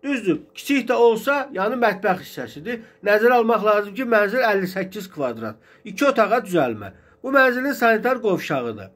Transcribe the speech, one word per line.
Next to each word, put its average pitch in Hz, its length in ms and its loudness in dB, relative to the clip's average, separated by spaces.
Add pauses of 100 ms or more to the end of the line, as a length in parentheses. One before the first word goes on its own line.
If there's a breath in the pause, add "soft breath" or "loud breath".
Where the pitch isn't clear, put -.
Düzdür, 220 380 -2 (120)
kiçik 254 360 -4
də 240 100 2
olsa, 240 560 2
yəni 214 240 -2
mətbəx 196 460 0
hissəsidir. 151 560 -12 (260 loud breath)
Nəzərə 220 320 4
almaq 226 260 2
lazım 208 300 2
ki, 262 80 -6
mənzil 226 400 2
əlli 196 240 0
səkkiz 190 460 -8
kvadrat. 113 420 -6 (300 soft breath)
İki 208 240 -4
otağa 226 340 2
düzəlmə. 120 480 -2 (320 soft breath)
Bu 262 80 -6
mənzilin 262 480 2
sanitar 233 420 2
qovşağıdır. 123 760 -4